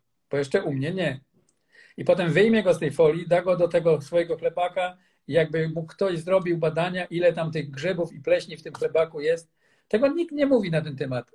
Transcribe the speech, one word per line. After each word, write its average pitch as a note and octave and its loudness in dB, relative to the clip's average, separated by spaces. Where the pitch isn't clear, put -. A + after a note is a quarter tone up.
Bo C#3 -2
jeszcze C#3+ 0
u D#3+ -4
mnie C#3 -4
nie. D#3+ -4
I D#3 -10
potem F3 2
wyjmie G#3+ 4
go F3+ 4
z D#3+ 0
tej D#3 -2
folii, E3 2
da E3+ 4
go F3+ 2
do F3+ 2
tego E3 2
swojego E3+ -2
chlebaka F3+ -2
i C3+ -6
jakby D#3+ 0
mu D#3+ -6
ktoś F3+ -2
zrobił F3 0
badania, E3 -2
ile E3+ 2
tam D#3+ -4
tych D3 -6
grzybów E3 -4
i C3+ -16
pleśni E3 0
w - -20
tym D#3 -12
chlebaku D#3+ -2
jest. E3 -2
Tego A#3 2
nikt E4 -2
nie D4 0
mówi G#3 2
na D#3 0
ten D3 -10
temat. C3 -6